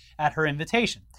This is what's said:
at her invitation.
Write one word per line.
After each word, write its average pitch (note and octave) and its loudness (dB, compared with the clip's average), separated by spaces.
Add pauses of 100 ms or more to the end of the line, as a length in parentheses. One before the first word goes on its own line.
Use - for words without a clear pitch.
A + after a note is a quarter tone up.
(180)
at D3+ 0
her D#3 2
invitation. D#3+ 0 (160)